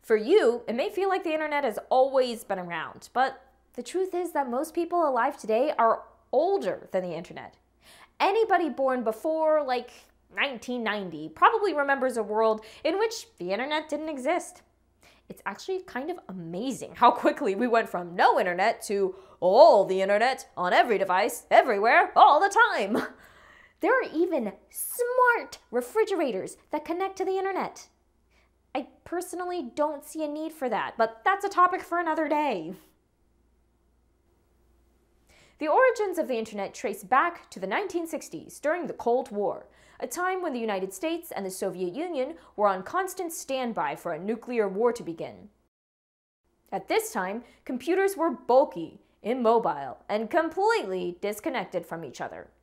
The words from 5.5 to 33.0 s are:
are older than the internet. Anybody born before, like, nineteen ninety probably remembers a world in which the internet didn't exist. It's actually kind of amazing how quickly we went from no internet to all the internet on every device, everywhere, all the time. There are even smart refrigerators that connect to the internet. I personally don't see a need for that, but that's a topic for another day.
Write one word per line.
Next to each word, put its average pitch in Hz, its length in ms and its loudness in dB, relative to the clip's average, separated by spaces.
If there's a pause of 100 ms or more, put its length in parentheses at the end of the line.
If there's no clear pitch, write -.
are 226 240 4 (300)
older 277 600 0
than 185 100 0
the 175 140 -6
internet. 156 380 -14 (680)
Anybody 392 480 2
born 254 360 -2
before, 311 600 0
like, 247 260 -4 (460)
nineteen 247 480 -4
ninety 175 460 -6
probably 403 420 4
remembers 269 460 0
a 220 40 -2
world 214 400 2 (220)
in 330 140 2
which 440 280 -2 (120)
the 175 140 -4
internet 302 360 -4
didn't 302 220 -4
exist. 302 500 -4 (680)
It's - 160 -16
actually 370 340 -6
kind 294 300 -10
of 359 80 -6 (100)
amazing 185 680 -8
how 240 140 8
quickly - 440 0
we 233 120 0
went 226 220 2
from 175 260 -6
no 311 240 6
internet 196 500 0
to 196 260 0 (260)
all 226 460 8
the 190 160 0
internet 208 440 2 (120)
on 180 160 0
every 254 240 4
device, 190 520 0
everywhere, 269 640 2
all 302 240 8
the 392 160 2 (200)
time. 220 240 -2 (840)
There 480 180 2
are - 140 -2
even 285 400 0 (160)
smart 480 880 0 (140)
refrigerators 277 880 -2 (120)
that 302 140 -4
connect 381 320 -4
to 381 80 -4
the 381 140 -2
internet. 370 500 -6 (840)
I 262 120 -4 (180)
personally 349 680 -6
don't 294 280 -2
see 311 220 -6
a 294 40 -4
need 311 220 -6
for 285 200 -8
that, 160 260 -2
but 226 300 0
that's 392 180 2
a 392 60 -2
topic 359 320 4
for 339 160 -4
another 320 280 0
day. 262 460 -2 (2750)